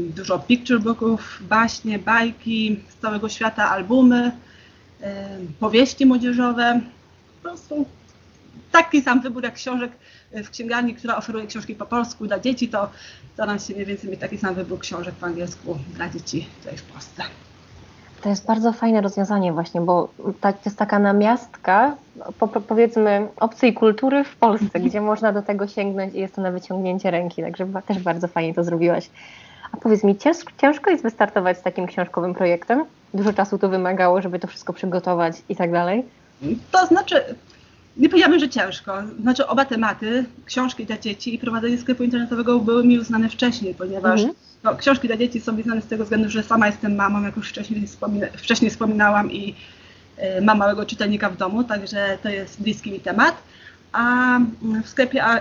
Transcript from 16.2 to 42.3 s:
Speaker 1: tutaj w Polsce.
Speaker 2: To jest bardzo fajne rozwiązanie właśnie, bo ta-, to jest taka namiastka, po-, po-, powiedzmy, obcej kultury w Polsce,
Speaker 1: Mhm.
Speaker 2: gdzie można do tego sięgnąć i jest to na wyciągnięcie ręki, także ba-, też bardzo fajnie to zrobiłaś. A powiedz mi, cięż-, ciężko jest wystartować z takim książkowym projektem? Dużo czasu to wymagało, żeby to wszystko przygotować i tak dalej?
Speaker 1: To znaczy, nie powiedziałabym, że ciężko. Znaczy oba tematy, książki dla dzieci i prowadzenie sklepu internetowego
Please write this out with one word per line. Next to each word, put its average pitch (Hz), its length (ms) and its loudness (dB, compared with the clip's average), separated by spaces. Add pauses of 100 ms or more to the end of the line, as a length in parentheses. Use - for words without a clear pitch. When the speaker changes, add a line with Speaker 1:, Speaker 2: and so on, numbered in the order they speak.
Speaker 1:
tutaj - 180 -14
w - 40 -18
Polsce. - 400 -18 (1000)
Speaker 2:
To 202 60 -2
jest 202 180 -2
bardzo 220 260 2
fajne 226 280 2
rozwiązanie 196 520 0
właśnie, 170 280 -2
bo 175 280 2 (320)
ta-, 202 120 2
to 202 120 -16
jest 208 140 -6
taka 208 200 2
namiastka, 208 1000 2 (420)
po-, 214 100 2
po-, 214 120 -4
powiedzmy, 214 680 4 (120)
obcej 226 340 2
kultury 262 500 4
w - 120 -12
Polsce, 226 280 2
Speaker 1:
Mhm. 180 240 -2
Speaker 2:
gdzie 208 120 -2
można 214 320 0
do 202 100 -2
tego 202 240 -2
sięgnąć 196 480 -4
i - 40 -8
jest 190 160 -6
to 196 80 -6
na 185 80 -2
wyciągnięcie 185 600 -4
ręki, 170 320 -2
także 170 240 -6
ba-, 190 160 -6
też 196 160 -2
bardzo 175 300 -2
fajnie 165 260 -4
to 170 100 0
zrobiłaś. 170 460 0 (640)
A - 40 -10
powiedz 214 280 2
mi, 202 120 4
cięż-, 330 280 0 (160)
ciężko 294 300 2
jest 320 120 2
wystartować 196 560 0
z - 40 -18
takim 180 240 -4
książkowym 180 480 -4
projektem? 185 500 0 (300)
Dużo 202 180 0
czasu 196 260 0
to 196 100 2
wymagało, 185 540 2
żeby 180 160 -4
to 180 100 -10
wszystko - 240 -10
przygotować 175 600 -2 (140)
i 190 80 -6
tak 170 160 0
dalej? 180 320 0 (680)
Speaker 1:
To 370 140 6
znaczy, - 380 2 (720)
nie 294 120 6
powiedziałabym, 339 320 6
że 277 80 0
ciężko. 190 440 -4 (280)
Znaczy 247 260 2
oba 269 180 2
tematy, 226 600 -2 (200)
książki 254 420 -4
dla 214 120 -6
dzieci 220 360 -8
i 233 40 -6
prowadzenie 233 400 -2
sklepu 247 240 -2
internetowego 240 580 0